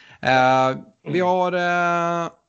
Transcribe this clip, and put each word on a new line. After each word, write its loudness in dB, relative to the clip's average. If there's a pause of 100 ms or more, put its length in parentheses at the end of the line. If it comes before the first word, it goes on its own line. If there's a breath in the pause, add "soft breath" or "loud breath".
(220 loud breath)
Eh, 2 (300)
vi -2
har, 0
eh, -2 (240)